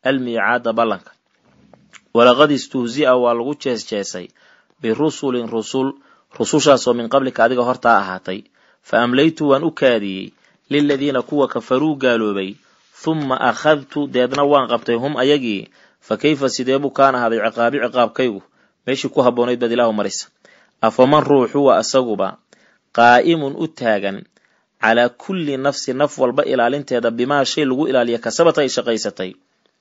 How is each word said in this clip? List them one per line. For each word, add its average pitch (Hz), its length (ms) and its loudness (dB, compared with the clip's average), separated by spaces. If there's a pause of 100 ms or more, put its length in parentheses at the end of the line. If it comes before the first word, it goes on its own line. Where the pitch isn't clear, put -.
almiicaada 120 720 -2
ballanka. 110 380 -2 (1000)
Walaqad 123 380 6
istuhzi'a 127 640 -2
waa 120 180 2
lagu 127 220 -4
jees 120 340 -4
jeesay 95 380 -8 (540)
birusulin 123 680 -2
rusul, 131 460 -4 (420)
rusushaasoo 131 580 2
min 117 160 -4
qablika 131 340 0
adiga 123 200 2
hortaa 120 360 2
ahaatay. 95 400 -6 (440)
Fa - 200 -4
amlaytu 147 460 0
waan 135 140 2
u 160 80 -2
kaadiyey 101 600 -2 (380)
lilladhiina 143 520 0
kuwa 139 260 0
kafaruu 135 480 -2
gaaloobay, 107 600 -2 (480)
thumma 147 360 -2
akhadtu 143 680 0
deedna 127 360 0
waan 143 240 2
qabtay 117 280 -2
hum 135 220 -4
ayagii. 127 520 -2 (320)
Fa 110 160 -4
kayfa 139 320 0
sidee 131 280 -2
buu 139 140 -2
kaan 135 240 2
ahaaday 113 240 -2
ciqaabi 117 400 -2
ciqaabkaygu, 117 640 -2 (460)
meeshii 135 220 -4
ku 143 120 2
habboonayd 120 380 0
baad 120 120 -2
Ilaahu 117 220 2
marisa. 101 340 -6 (540)
Afaman 131 420 4
ruux 139 300 2
huwa 135 240 4
asaguba 107 600 -2 (580)
qaa'imun 135 600 4
u 160 120 -4
taagan 101 500 -2 (640)
calaa 117 280 4
kulli 160 480 -6
nafsin 135 400 -4
naf 143 220 -2
walba 131 240 2
ilaalinteeda 123 680 0
bimaa 131 340 0
shay 151 200 -2
lagu 135 220 -2
ilaaliya 120 320 0
kasabat 160 380 2
ay 139 120 0
shaqaysatay. 107 640 -4 (500)